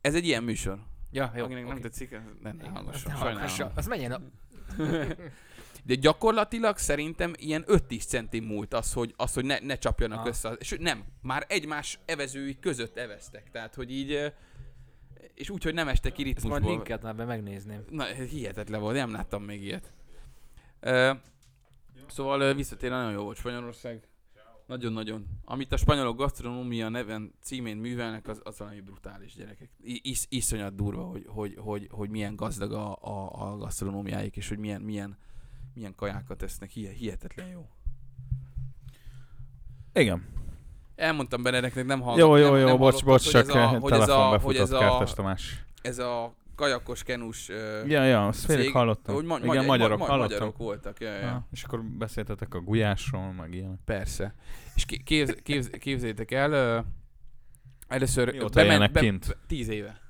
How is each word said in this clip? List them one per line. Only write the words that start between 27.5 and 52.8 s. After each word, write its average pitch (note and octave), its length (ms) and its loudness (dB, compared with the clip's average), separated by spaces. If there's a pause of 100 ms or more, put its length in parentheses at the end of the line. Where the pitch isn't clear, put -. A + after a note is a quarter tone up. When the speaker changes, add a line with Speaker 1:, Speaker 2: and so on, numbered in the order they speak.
Speaker 1:
művelnek, A2+ 520 -8
az, G#2+ 160 -10
az - 140 -14
valami G#2 220 -14
brutális, G2 540 -18
gyerekek. - 360 -20 (120)
I-, A#2+ 200 -10
is-, C3 260 -4
iszonyat G#2+ 460 -4
durva, G2+ 280 -4
hogy, - 260 -10
hogy, G#2 300 -8
hogy, G#2 320 -8
hogy G#2 200 -8
milyen G#2 260 -6
gazdag G#2 360 -6
a, G#2+ 280 -6
a, G2 500 -8
a G#2 60 -10
gasztronómiáik, G2+ 800 -6
és - 120 -10
hogy G#2+ 100 -6
milyen, G#2 220 -6
milyen, G2+ 380 -8 (560)
milyen G#2 200 -12
kajákat G2 480 -8
esznek. F#2+ 280 -10
Hie-, G2+ 220 -10
hihetetlen A#2 560 -10
jó. F3+ 200 -16 (2250)
Speaker 3:
Igen. E3+ 340 2 (720)
Speaker 1:
Elmondtam C#3+ 460 -2
Benedeknek, B2+ 440 0
nem C3+ 140 0
hall-, B2 180 2
Speaker 3:
Jó, D#3 180 12
jó, D3 140 12
Speaker 1:
nem, C#3 100 10
Speaker 3:
jó, C3 60 10
Speaker 1:
nem B2+ 100 8
Speaker 3:
bocs, B2+ 260 8
Speaker 1:
hallottad, - 20 -2
Speaker 3:
bocs, C3 200 10
Speaker 1:
hogy D3+ 160 2
ez A#2 60 8
Speaker 3:
csak, C#3+ 100 4
Speaker 1:
a, - 180 8
Speaker 3:
eh, A#2+ 60 2
Speaker 1:
hogy C#3 120 4
ez A#2 60 8
Speaker 3:
telefon C3 280 8
Speaker 1:
a, C3 40 8
Speaker 3:
befutott, G#2+ 120 6 (140)
Speaker 1:
hogy - 0 -
ez B2+ 160 4
a, C3 60 4
Speaker 3:
Kártes B2+ 340 4
Tamás. - 520 -4 (180)
Speaker 1:
ez B2 160 -6
a A#2+ 360 -4 (200)
kajakos, B2 480 -2
kenus, A#2+ 460 -6
ö, G#2+ 380 -6
Speaker 3:
Ja, C#3+ 180 4
ja, A2+ 220 8
azt A2+ 180 0
félig C3+ 200 4
Speaker 1:
cég, C3+ 80 0
Speaker 3:
hallottam. A#2+ 420 2
Speaker 1:
hogy D3 100 0
ma-, E3 120 0
Speaker 3:
Igen, A#2+ 120 0
Speaker 1:
magyar, C3+ 180 4
Speaker 3:
magyarok, A2+ 320 6
Speaker 1:
ma-, B2+ 60 0
ma-, C#3 60 0
Speaker 3:
hallottam. B2 280 4
Speaker 1:
magyarok G#2+ 200 -2
voltak, G#2 420 -8
ja, A2 120 -6
ja. G2+ 80 -6
Speaker 3:
Ja, A#2+ 320 -4
és A#2+ 120 -10
akkor A#2 200 -4
beszéltetek G#2+ 720 -6
a F2+ 60 -4
gulyásról, G2 720 0